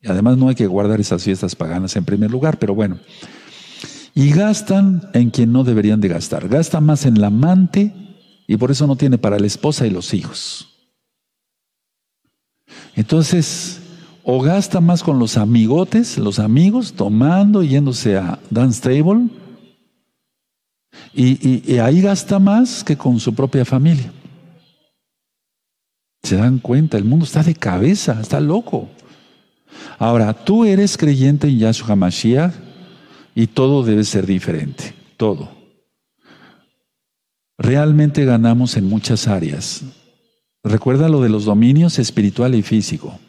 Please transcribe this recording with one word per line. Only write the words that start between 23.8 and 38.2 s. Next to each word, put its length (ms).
¿Se 140
dan 220
cuenta? 400
El 60
mundo 200
está 180
de 120
cabeza, 680
está 200
loco. 480
Ahora, 340
tú 320
eres 320
creyente 520
en 100
Yahshua 380
Mashiach 560
y 140
todo 360
debe 200
ser 220
diferente, 680
todo. 340
Realmente 680